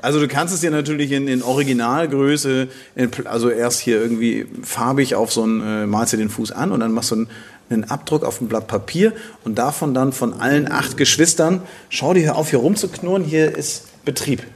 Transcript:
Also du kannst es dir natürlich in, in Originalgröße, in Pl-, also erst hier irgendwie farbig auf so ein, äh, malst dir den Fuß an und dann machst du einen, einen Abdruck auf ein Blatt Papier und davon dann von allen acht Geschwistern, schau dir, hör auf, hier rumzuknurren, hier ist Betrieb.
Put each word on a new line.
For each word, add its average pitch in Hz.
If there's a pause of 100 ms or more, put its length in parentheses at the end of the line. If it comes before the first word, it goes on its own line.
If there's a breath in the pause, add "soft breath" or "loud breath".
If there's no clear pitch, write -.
Also 143
du 147
kannst 160
es 165
dir 165
natürlich 147
in, 139
in 127
Originalgröße, 135 (260 loud breath)
in 123
Pl-, -
also 117
erst 120
hier 110
irgendwie 113 (160)
farbig 127
auf 110
so 113
ein, 110
äh, 107
malst 107
dir 113
den 107
Fuß 110
an 156
und 123
dann 113
machst 113
du 113
einen, 110 (420 loud breath)
einen 110
Abdruck 151
auf -
ein 120
Blatt 110
Papier 165 (320 loud breath)
und 110
davon 131
dann 131
von 123
allen 143
acht 135
Geschwistern, 165 (260 loud breath)
schau 151
dir, 170
hör 147
auf, 151
hier 139
rumzuknurren, 185
hier 156
ist - (200)
Betrieb. 139 (140)